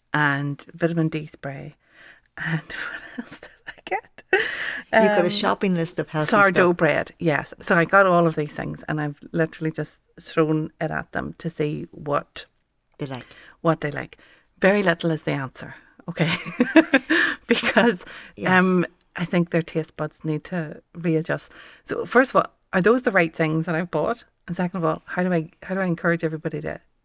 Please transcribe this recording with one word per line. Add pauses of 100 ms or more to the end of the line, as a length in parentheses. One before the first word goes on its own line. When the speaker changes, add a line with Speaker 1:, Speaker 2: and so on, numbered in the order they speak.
(140)
Speaker 1:
And
vitamin
D
spray. (640)
And
<laughs> (180)
what (160)
else
did (160)
I (120)
get? (100)
Speaker 2:
You've (520)
got
a
Speaker 1:
Um,
Speaker 2:
shopping
list
of
healthy
Speaker 1:
sourdough
Speaker 2:
stuff.
Speaker 1:
bread,
yes.
So
I
got
all
of
these
things
and
I've (140)
literally
just (200)
thrown (100)
it
at
them
to
see
what (520)
Speaker 2:
They
like. (340)
Speaker 1:
what
they
like. (420)
Very
little
is
the
answer, (340)
okay? (280)
<laughs>
Because, (320)
Speaker 2:
Yes.
Speaker 1:
um, (300)
I
think
their
taste
buds
need
to (120)
readjust. (320)
So
first
of
all, (200)
are
those
the
right
things
that
I've
bought? (220)
And
second
of
all,
how
do
I, (120)
how
do
I
encourage
everybody
to (240)